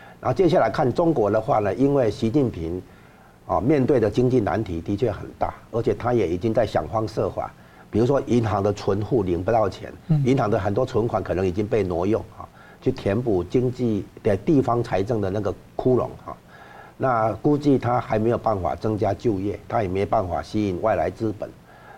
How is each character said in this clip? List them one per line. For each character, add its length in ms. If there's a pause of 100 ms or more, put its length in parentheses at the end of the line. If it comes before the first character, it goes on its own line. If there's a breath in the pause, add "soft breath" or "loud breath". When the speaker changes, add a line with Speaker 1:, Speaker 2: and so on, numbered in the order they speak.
(180 loud breath)
Speaker 1:
然 120
后 40
接 140
下 120
来 100
看 200
中 220
国 180
的 80
话 200
呢， 160
因 180
为 180
习 200
近 200
平， 300 (680 loud breath)
啊， 140
面 240
对 160
的 100
经 200
济 100
难 240
题 160
的 160
确 160
很 160 (100)
大， 140 (180)
而 120
且 120
他 200
也 120
已 120
经 160
在 120
想 220
方 180
设 220
法， 240 (380 loud breath)
比 80
如 80
说 200
银 220
行 140
的 100
存 320
户 180
领 220
不 80
到 160
钱， 240 (160)
Speaker 2:
嗯。 160
Speaker 1:
银 120
行 140
的 80
很 140
多 140
存 200
款 160
可 120
能 120
已 60
经 140
被 160
挪 240
用 140 (160)
啊， 120 (320 loud breath)
去 100
填 300
补 240
经 260
济 340 (180)
的 120
地 280
方 200
财 200
政 180
的 100
那 100
个 140 (220)
窟 220
窿 60 (200)
啊。 100 (600 loud breath)
那 380
估 240
计 200
他 220
还 180
没 120
有 80
办 220
法 140
增 220
加 160
就 260
业， 300
他 140
也 60
没 160
办 220
法 160
吸 240
引 140
外 160
来 140
资 280
本， 100 (500 loud breath)